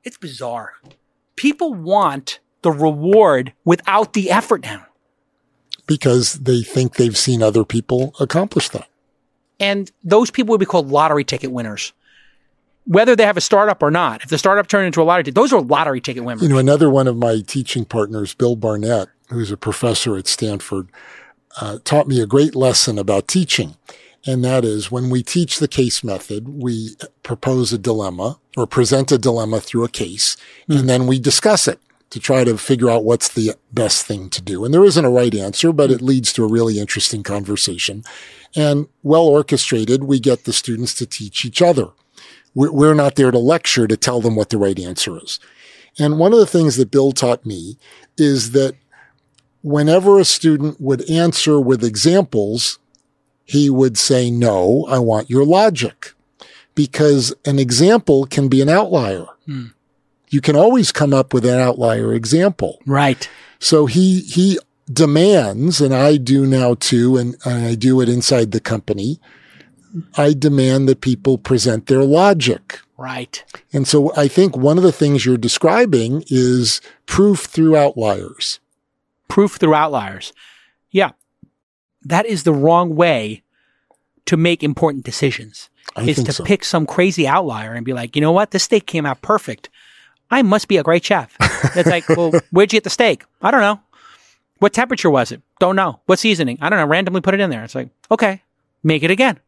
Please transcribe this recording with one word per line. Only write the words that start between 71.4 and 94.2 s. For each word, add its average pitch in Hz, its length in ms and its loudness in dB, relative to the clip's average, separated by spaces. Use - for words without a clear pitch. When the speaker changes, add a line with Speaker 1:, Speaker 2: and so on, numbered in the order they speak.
Speaker 2:
their 131 180 2
logic. 151 760 0
Speaker 1:
Right. 127 460 -14
Speaker 2:
And 135 160 -2
so 147 280 2
I 147 120 2
think 185 300 0
one 147 200 2
of 180 60 2
the 180 80 4
things 143 340 0
you're 127 120 2
describing 151 920 0
is 127 520 0
proof 202 360 2
through 160 360 2
outliers. 104 800 -2
Speaker 1:
Proof 202 300 0
through 156 180 2
outliers. 127 580 -4
Yeah. 202 220 0
That 170 220 -2
is 202 180 -4
the 165 100 2
wrong 165 420 2
way 127 480 -2
to - 120 0
make 170 260 0
important 147 420 -2
decisions, 120 640 -8
Speaker 2:
I 113 80 -8
Speaker 1:
is 139 120 0
Speaker 2:
think 127 120 -2
Speaker 1:
to - 60 -4
Speaker 2:
so. - 100 -8
Speaker 1:
pick 202 220 -2
some 160 200 -2
crazy 180 420 -2
outlier 120 460 -4
and 117 120 -12
be 131 80 -6
like, 120 220 -10
"You 147 60 0
know 156 100 2
what? 202 200 0
This - 120 -2
steak - 240 0
came 156 180 -6
out 139 160 -6
perfect. - 480 -4
I 262 100 2
must 208 260 2
be 196 100 2
a 147 60 0
great 170 220 2
chef." 175 340 -4
Speaker 2:
<laughs> - 380 -2
Speaker 1:
It's 170 120 2
like, 170 200 -2
"Well, 165 220 2
where'd 196 220 2
you 226 40 0
get 208 60 0
the - 60 -10
steak?" 208 340 0
"I 202 100 0
don't 262 100 2
know." 202 180 0